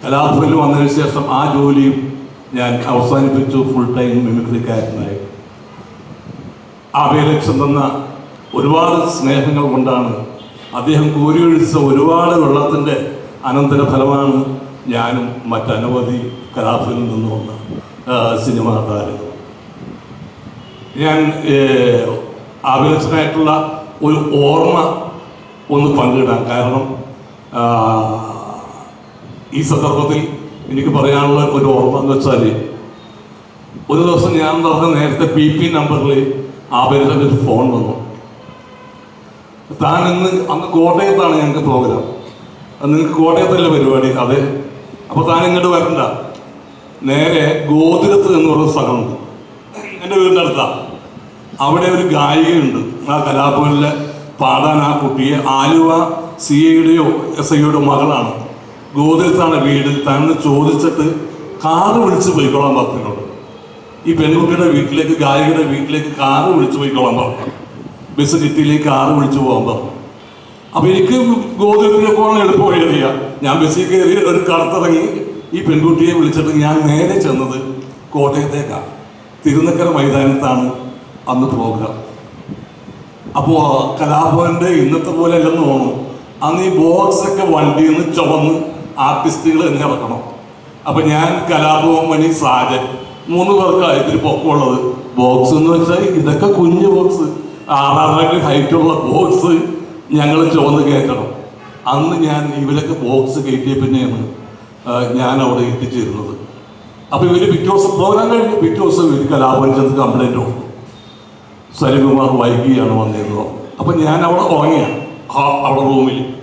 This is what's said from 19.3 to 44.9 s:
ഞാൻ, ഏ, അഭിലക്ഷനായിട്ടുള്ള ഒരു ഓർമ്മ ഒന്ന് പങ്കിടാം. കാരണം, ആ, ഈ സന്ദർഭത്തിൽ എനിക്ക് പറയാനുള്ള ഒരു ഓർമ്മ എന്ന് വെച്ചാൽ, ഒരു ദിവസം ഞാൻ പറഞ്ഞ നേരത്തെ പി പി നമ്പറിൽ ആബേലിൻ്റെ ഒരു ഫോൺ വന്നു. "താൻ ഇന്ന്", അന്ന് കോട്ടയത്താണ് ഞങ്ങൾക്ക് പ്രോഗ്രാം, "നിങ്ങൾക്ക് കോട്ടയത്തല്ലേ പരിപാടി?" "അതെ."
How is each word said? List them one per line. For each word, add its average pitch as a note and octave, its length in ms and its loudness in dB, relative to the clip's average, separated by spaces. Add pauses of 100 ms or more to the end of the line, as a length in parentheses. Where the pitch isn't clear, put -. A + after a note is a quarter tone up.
ഞാൻ, D#3 160 2 (340)
ഏ, C#3 40 4 (1080)
അഭിലക്ഷനായിട്ടുള്ള D#3 840 0 (520)
ഒരു D3+ 160 2 (260)
ഓർമ്മ D#3+ 320 2 (1000)
ഒന്ന് C#3+ 220 4
പങ്കിടാം. B2 520 0
കാരണം, B2 360 -2 (680)
ആ, A#2+ 100 -2 (1900)
ഈ C#3 80 -2
സന്ദർഭത്തിൽ D3 580 0 (500)
എനിക്ക് C#3 200 -2
പറയാനുള്ള C#3 560 2
ഒരു C#3 200 0
ഓർമ്മ C3+ 340 2
എന്ന് C#3 160 0
വെച്ചാൽ, B2+ 280 2 (1500)
ഒരു D#3 180 2
ദിവസം F3 300 2
ഞാൻ D#3 260 0
പറഞ്ഞ D#3+ 320 2
നേരത്തെ D3 400 0
പി D3+ 100 4 (120)
പി E3+ 160 0
നമ്പറിൽ C#3+ 460 0 (540)
ആബേലിൻ്റെ C#3 520 2
ഒരു B2 200 2
ഫോൺ A#2 200 2 (100)
വന്നു. G#2+ 200 -2 (1900)
"താൻ D#3+ 180 2 (100)
ഇന്ന്", F#3 200 0 (200)
അന്ന് E3+ 160 -4
കോട്ടയത്താണ് E3+ 680 2
ഞങ്ങൾക്ക് D3+ 340 0
പ്രോഗ്രാം, B2 340 0 (800)
"നിങ്ങൾക്ക് D3+ 380 2
കോട്ടയത്തല്ലേ E3+ 480 4
പരിപാടി?" C3+ 400 2 (140)
"അതെ." C#3 160 0 (680)